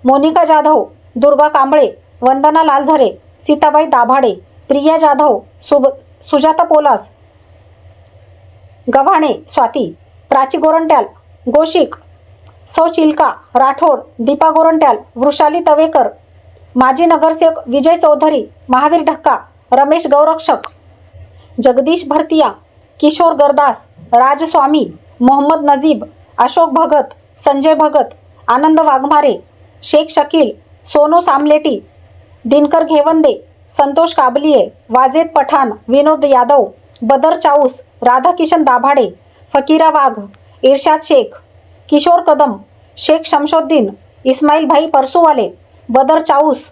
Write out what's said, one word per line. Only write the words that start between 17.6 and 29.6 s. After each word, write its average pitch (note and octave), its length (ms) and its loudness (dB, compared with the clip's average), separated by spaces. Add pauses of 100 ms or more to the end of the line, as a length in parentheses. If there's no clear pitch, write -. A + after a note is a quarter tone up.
विजय C#4 300 0
चौधरी, D4+ 480 0 (240)
महावीर D4 340 0
ढक्का, D4 340 -2 (360)
रमेश D4 340 0
गौरक्षक, D4+ 500 0 (1080)
जगदीश C4+ 460 0
भरतिया, D4+ 400 -2 (520)
किशोर D4+ 320 0
गरदास, C#4+ 440 0 (220)
राजस्वामी, C#4 960 0 (280)
मोहम्मद C#4+ 500 0
नजीब, C#4 340 0 (340)
अशोक D#4+ 320 0
भगत, D4 440 -2 (300)
संजय C#4+ 300 2
भगत, D4 400 -2 (340)
आनंद D#4 320 2
वाघमारे, D4 560 0 (460)